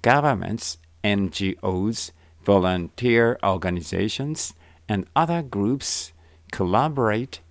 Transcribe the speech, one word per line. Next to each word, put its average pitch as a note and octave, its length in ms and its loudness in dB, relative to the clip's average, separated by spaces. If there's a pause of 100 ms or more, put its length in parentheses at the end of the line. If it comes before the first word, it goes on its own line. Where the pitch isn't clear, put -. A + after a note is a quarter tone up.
governments, A#2 760 0 (260)
N G2+ 260 0
G F#2+ 320 -2
Os, G2 480 -2 (340)
volunteer A#2 1000 4
organizations, F#2 1080 -2 (340)
and - 260 -2
other E3 280 2
groups A#2+ 720 -4 (380)
collaborate A2+ 880 0 (100)